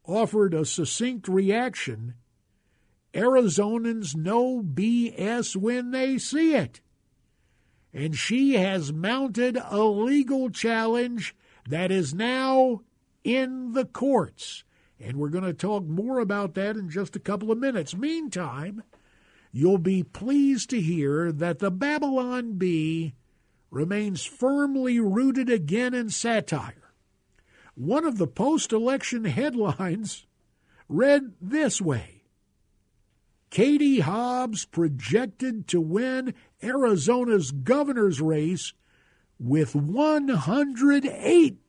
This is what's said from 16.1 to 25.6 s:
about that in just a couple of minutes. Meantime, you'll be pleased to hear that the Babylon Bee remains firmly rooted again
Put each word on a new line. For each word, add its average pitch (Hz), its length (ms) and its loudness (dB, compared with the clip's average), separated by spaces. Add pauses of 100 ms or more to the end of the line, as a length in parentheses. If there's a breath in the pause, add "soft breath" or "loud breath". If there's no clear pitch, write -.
about 202 380 -2
that 202 200 -2
in 190 140 -8
just 196 260 -6
a 190 40 -10
couple 208 320 -4
of 226 80 -2
minutes. 233 360 -4
Meantime, 202 840 -6 (680 soft breath)
you'll 175 260 4
be 180 240 2
pleased 277 720 0
to 240 100 0
hear 160 500 0
that 160 280 -2
the 196 100 0
Babylon 254 840 -2
Bee 165 600 -2 (560)
remains 190 560 -4
firmly 269 720 0
rooted 240 520 2
again 220 420 0